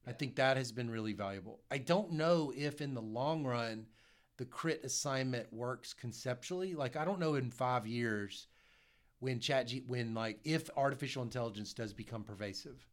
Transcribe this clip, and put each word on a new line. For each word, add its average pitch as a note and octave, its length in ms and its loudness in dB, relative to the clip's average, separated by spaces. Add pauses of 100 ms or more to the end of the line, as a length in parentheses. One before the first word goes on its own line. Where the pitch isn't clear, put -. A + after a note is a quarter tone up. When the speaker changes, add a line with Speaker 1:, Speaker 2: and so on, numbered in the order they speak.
Speaker 1:
I B2 40 -6
Speaker 2:
Yeah. B2 60 -6
Speaker 1:
think C3 200 -2
that C3 200 6
has B2+ 140 0
been A#2 180 -2
really A2 240 -2
valuable. G2 560 -6
I - 80 0
don't E3+ 360 2
know D#3 420 4
if D3 260 -2
in C#3 120 -2
the A#2 80 -2
long C3 420 0
run A#2 440 0 (500)
the B2+ 80 -6
crit D3+ 380 -2
assignment C3 680 0
works B2 400 -4
conceptually. D#3+ 840 -4
Like, C3+ 200 -2
I D#3 100 2
don't F#3 140 2
know D#3+ 160 4
in B2+ 140 2
five B2 380 2
years A2 600 0 (720)
when B2+ 200 0
Chat C3 280 2
G-, B2+ 200 -4
when, A#2+ 260 0
like, A2+ 300 -2
if D#3+ 340 2
artificial C3+ 460 2
intelligence A2+ 500 -4
does A2 200 -4
become A2 300 -8
pervasive G#2 680 -8